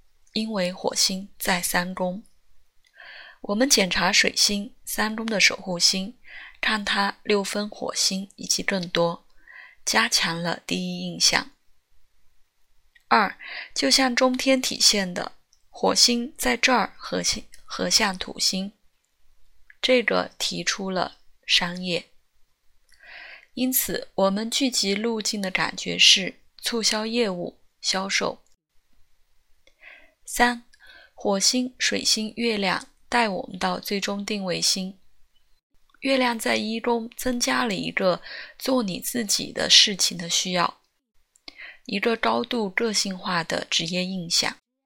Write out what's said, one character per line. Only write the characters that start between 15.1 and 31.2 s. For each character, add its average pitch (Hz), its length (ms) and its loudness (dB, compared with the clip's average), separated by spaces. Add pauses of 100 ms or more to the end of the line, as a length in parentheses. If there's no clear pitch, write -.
的， - 200 -6 (360)
火 190 240 0
星 240 440 2
在 247 180 0
这 254 180 2
儿 214 220 0
合 - 260 -4
相， - 220 -2 (220)
合 - 240 -4
相 196 280 2
土 - 220 -10
星， 190 320 -2 (1080)
这 254 200 4
个 185 360 0
提 175 260 -4
出 190 260 -2
了 - 280 -4 (280)
商 180 380 0
业。 175 280 -4 (1400)
因 254 180 0
此， - 420 -2
我 196 160 4
们 220 180 -2
聚 254 220 2
集 196 240 0
路 220 260 -2
径 208 200 -2
的 185 100 -2
感 165 240 0
觉 175 240 -4
是 - 400 4 (220)
促 233 200 -2
销 214 240 0
业 226 240 0
务、 175 320 -6 (200)
销 190 260 -2
售。 - 380 -2 (1800)
三， 240 380 2 (500)
火 202 240 0